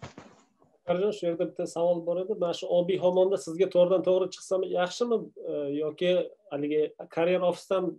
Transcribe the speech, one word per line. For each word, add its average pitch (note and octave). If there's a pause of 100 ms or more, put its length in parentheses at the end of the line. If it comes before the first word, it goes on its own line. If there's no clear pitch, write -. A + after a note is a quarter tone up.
(880)
Akbarjon, F3+
shu F#3
yerda E3+
bitta E3+
savol E3+
bor F3
edi. G3
Mana F3
shu -
Obi F3
Homonda F#3
sizga E3+
to'g'ridan F3+
to'g'ri F#3
chiqsa -
yaxshimi, F3+ (200)
e, E3 (200)
yoki D3+ (340)
haligi D3 (120)
Career F3+
Office'dan F3+